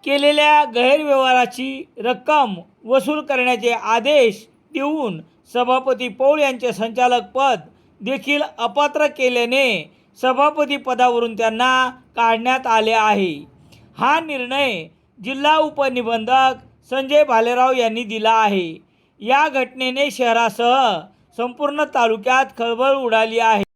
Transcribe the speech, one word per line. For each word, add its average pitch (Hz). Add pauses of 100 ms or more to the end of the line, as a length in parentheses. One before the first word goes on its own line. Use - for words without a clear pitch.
केलेल्या 294
गैरव्यवहाराची 262 (140)
रक्कम 247 (300)
वसूल 269
करण्याचे 247
आदेश 226 (260)
देऊन 277 (340)
सभापती 254
पौळ 277
यांचे 254
संचालक 233 (120)
पद 262 (400)
देखील 269 (160)
अपात्र 294
केल्याने 247 (320)
सभापती 285
पदावरून 240
त्यांना 247 (260)
काढण्यात 240
आले 220
आहे. 208 (640)
हा 294
निर्णय 254 (380)
जिल्हा 277
उपनिबंधक 262 (360)
संजय 269
भालेराव 247
यांनी 233
दिला 220
आहे. 202 (420)
या 269
घटनेने 262
शहरासह 233 (380)
संपूर्ण 285 (100)
तालुक्यात 247 (120)
खळबळ 233
उडाली 226
आहे. 220 (120)